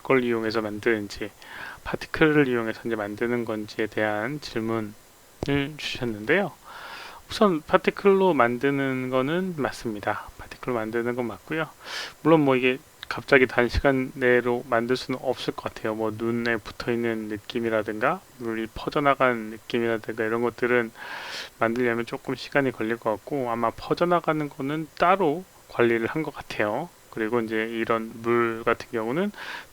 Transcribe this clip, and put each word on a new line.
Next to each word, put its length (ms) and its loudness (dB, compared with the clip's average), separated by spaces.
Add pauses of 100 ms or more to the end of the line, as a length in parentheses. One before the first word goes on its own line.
걸 180 4
이용해서 400 0
만드는지, 680 -2 (540)
파티클을 640 2
이용해서 360 -2
이제 120 -2
만드는 480 -2
건지에 420 -4
대한 540 -2
질문을 500 -4 (880)
주셨는데요. 720 0 (800)
우선 320 2
파티클로 720 4
만드는 800 2
거는 440 0
맞습니다. 720 -4 (120)
파티클로 360 -8
만드는 400 -2
건 100 -4
맞고요. 440 -6 (520)
물론 200 8
뭐 160 4
이게 220 2 (280)
갑자기 400 6
단시간 680 2
내로 520 4
만들 300 2
수는 240 -4
없을 320 -2
것 200 -8
같아요. 220 -4
뭐 200 -2
눈에 420 0
붙어있는 720 -4
느낌이라든가 920 -2 (160)
물이 360 -4
퍼져나가는 760 0
느낌이라든가 720 -2
이런 180 0
것들은 500 0 (680)
만들려면 460 2
조금 300 -6
시간이 360 0
걸릴 260 -4
것 140 0
같고, 380 -4
아마 220 0
퍼져나가는 800 0
거는 380 -6 (100)
따로 480 2 (240)
관리를 380 4
한 160 -4
것 100 -8
같아요. 560 -4 (220)
그리고 280 -2
이제 160 -2
이런 600 -2
물 480 0
같은 280 0
경우는 400 -2 (420)